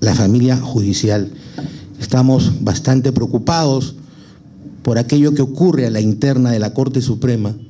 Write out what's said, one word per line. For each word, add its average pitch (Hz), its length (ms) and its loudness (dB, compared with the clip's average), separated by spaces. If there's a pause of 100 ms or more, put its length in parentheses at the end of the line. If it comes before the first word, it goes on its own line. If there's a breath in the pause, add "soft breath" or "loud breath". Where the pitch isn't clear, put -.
la 110 140 2
familia 120 420 4
judicial. 104 760 -2 (680 loud breath)
Estamos 131 520 2 (100)
bastante 127 500 0
preocupados 135 800 -2 (880 loud breath)
por 117 140 0
aquello 147 380 2
que 143 80 2
ocurre 139 440 2
a 113 40 -2
la 107 100 0
interna 127 500 2
de 117 80 0
la 107 140 -2
Corte 131 300 -2
Suprema 113 520 -2 (160)